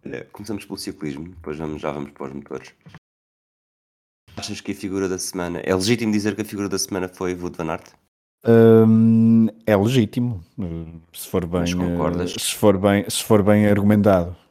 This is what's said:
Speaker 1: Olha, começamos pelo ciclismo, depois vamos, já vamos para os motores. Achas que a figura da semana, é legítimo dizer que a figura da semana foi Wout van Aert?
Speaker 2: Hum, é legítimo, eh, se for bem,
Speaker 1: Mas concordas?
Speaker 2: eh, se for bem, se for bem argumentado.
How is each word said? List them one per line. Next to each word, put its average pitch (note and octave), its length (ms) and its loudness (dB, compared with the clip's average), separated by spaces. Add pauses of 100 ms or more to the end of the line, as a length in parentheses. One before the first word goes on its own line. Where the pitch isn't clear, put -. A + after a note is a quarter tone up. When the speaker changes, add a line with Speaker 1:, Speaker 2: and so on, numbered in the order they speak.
Speaker 1:
Olha, D#2+ 260 -14
começamos G#2 360 -12
pelo - 100 -12
ciclismo, D2+ 540 -12
depois E2 260 -14
vamos, D2+ 240 -8
já D2+ 100 -6
vamos C#2+ 200 -10
para C#2+ 160 -14
os C2 80 -14
motores. C2+ 400 -14 (1600)
Achas - 240 -12
que G#2 120 -10
a - 20 -6
figura G2 340 -6
da F#2+ 100 -4
semana, F2 420 -8
é - 140 -2
legítimo A2 380 0
dizer G#2 240 -2
que G#2+ 60 -8
a - 20 -4
figura G2+ 240 -6
da F#2+ 100 -4
semana F#2 300 -4
foi F2+ 260 -6
Wout F2 220 -10
van E2 140 -6
Aert? - 200 -8 (560)
Speaker 2:
Hum, A2+ 1000 6 (180)
é G#2+ 80 4
legítimo, A2+ 720 0 (160)
eh, E2 320 -8 (180)
se - 160 -18
for F2 200 -2
bem, F2 140 -2
Speaker 1:
Mas F2 120 -2
concordas? F2 640 -4
Speaker 2:
eh, - 20 -10
se - 160 -6
for G2+ 240 4
bem, G2+ 300 2
se - 160 -6
for G#2 180 4
bem G#2 240 4
argumentado. G2+ 720 2 (140)